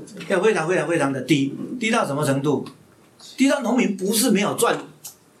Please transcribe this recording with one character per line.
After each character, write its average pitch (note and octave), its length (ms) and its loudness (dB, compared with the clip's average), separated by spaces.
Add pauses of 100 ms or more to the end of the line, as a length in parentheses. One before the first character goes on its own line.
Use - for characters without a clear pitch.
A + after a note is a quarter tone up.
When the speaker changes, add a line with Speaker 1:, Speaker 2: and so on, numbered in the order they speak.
Speaker 1:
程 - 120 -18
度。 - 100 -14
Speaker 2:
要 F#3 140 0
非 G#3+ 120 4
常 D#3+ 120 -2
非 F#3 80 0
常 D#3 140 0
非 E3+ 100 0
常 C#3 140 0
的 B2+ 80 -4
低， C#3 340 0 (240)
低 A3 120 -2
到 A3+ 160 2
什 C#3+ 100 -4
么 D3 80 0
程 C3+ 180 0
度？ C#3+ 240 -2 (680)
低 C4+ 140 4
到 C#4 100 2
农 A#3 160 -2
民 G3 220 2
不 G3 160 0
是 A#3 160 2
没 F#3+ 100 4
有 D3 140 -2
赚， F3 280 0 (580)